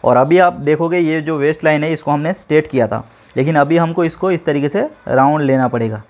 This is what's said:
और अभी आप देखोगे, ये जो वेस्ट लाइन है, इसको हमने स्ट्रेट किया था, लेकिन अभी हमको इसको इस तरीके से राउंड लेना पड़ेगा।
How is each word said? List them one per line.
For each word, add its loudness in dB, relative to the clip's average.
और 4
अभी 4
आप 4
देखोगे, -2
ये 0
जो -4
वेस्ट -2
लाइन 2
है, -4
इसको -4
हमने -2
स्ट्रेट 0
किया 0
था, -6
लेकिन 0
अभी 2
हमको 0
इसको -2
इस -4
तरीके 0
से -4
राउंड 2
लेना 0
पड़ेगा। -4